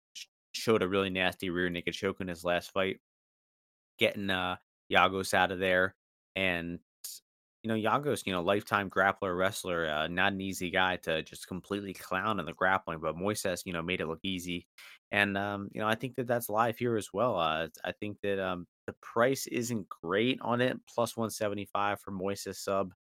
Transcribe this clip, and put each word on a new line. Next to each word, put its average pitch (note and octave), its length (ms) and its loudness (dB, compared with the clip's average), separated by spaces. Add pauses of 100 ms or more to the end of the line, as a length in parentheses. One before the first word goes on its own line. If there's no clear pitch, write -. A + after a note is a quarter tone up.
(160)
sh-, - 100 -14 (280)
showed A2 300 4
a F#2 40 4
really F#2+ 240 0
nasty F#2 380 0
rear F2+ 200 0
naked F2 240 -4
choke G2 260 -4
in F#2+ 80 -6
his F2 160 -8
last F2 300 0
fight, F#2+ 260 -2 (1000)
getting, G2+ 300 2
uh, F#2 280 0 (340)
Giagos F#2+ 420 4
out F#2 180 4
of F2+ 80 -4
there. F#2 360 2 (400)
And, F2 440 0 (840)
you A2 60 -4
know, A2+ 60 2
Giagos, A2+ 500 2
you G2 80 0
know, F2+ 80 0
lifetime G2+ 480 2
grappler, F#2+ 460 2
wrestler, F2+ 520 0
uh, D2+ 200 0
not F#2 260 0
an F#2+ 80 -4
easy F#2 280 -4
guy F#2 280 2
to D#2+ 260 -2
just - 240 -16
completely G2 460 -6
clown G2 460 -4
in D#2+ 60 -6
the D#2+ 80 -8
grappling, F#2 460 0
but D#2 160 -2
Moises, F#2+ 500 -2
you F#2 80 -4
know, E2+ 80 -2
made F2+ 200 -2
it E2 60 -2
look E2 160 -6
easy. F2 440 -6 (440)
And, G2+ 260 4
um, G2+ 340 -4
you - 80 -8
know, A2 80 0
I A2 80 2
think A#2+ 200 -6
that A#2+ 120 -4
that's A#2+ 220 0
live A2 280 0
here A#2+ 200 0
as F#2+ 160 -4
well. A2 260 2
Uh, D#2+ 280 0 (180)
I F#2 60 -4
think G#2 320 -10
that, G2 200 0
um, F2+ 220 -4 (200)
the - 160 -8
price C3 460 2
isn't A#2 400 -2
great A2 540 0
on A#2 180 0
it, B2+ 180 0 (160)
plus A#2 220 0
one A2+ 140 -2
seventy-five G2+ 720 -2
for G2+ 100 -12
Moises G2 460 -4
sub G2 360 0 (120)